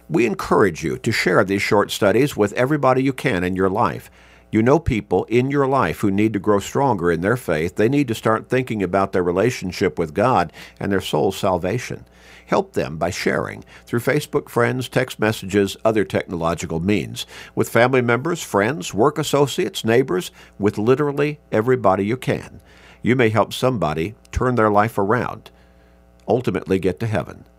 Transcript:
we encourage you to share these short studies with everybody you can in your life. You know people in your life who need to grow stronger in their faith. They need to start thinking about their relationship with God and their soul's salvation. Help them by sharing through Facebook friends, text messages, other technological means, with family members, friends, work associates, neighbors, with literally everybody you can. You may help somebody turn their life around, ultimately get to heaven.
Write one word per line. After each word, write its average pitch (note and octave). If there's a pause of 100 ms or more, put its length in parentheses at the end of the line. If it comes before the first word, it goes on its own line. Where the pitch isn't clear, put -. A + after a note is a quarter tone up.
we D#3+
encourage A2
you C2+
to A#2+
share C#3+
these G2
short G#2
studies A2
with G#2
everybody C3
you C3+
can G#2
in F#2
your F#2+
life. F#2 (400)
You G#2
know B2+
people G2+
in B2
your C#3
life B2+
who G#2
need G#2+
to G2+
grow G2+
stronger G#2
in E2
their G#2+
faith. E2
They G#2+
need C#3+
to A2
start A2
thinking B2
about F#2+
their F#2
relationship F#2
with D#2
God G2 (260)
and G2
their F#2+
soul's B2
salvation. F#2+ (400)
Help -
them D2+
by E2+
sharing A1 (240)
through A#2+
Facebook D3
friends, B2
text -
messages, G2+
other A2
technological E2
means, F2+ (300)
with A#2
family B2
members, B2+
friends, G#2+
work B2
associates, C#3+
neighbors, A#2 (300)
with G2+
literally C#3+ (120)
everybody G#2+
you G#2+
can. - (400)
You A#2+
may A#2+
help G#2
somebody F2 (180)
turn B2+
their A2
life G#2
around, G#2 (800)
ultimately G2
get F2+
to A#2
heaven. G2+ (140)